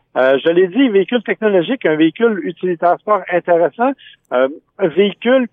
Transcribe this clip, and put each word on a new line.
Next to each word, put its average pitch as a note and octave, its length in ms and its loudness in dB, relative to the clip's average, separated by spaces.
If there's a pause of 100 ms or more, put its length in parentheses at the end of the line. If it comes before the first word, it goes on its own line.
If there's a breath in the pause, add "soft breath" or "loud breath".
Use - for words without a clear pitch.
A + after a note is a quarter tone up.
(180)
Euh, C3 240 2
je D3+ 80 0
l'ai F3 200 2
dit, B3+ 180 2
véhicule G3+ 360 0
technologique, G3+ 640 -2
un D#3 120 0
véhicule F#3 460 0
utilitaire F3 580 -2
sport G#3 200 -2 (120)
intéressant, E3+ 580 0 (400 loud breath)
euh, B2+ 160 2 (320)
un G3+ 80 0
véhicule G#3 640 0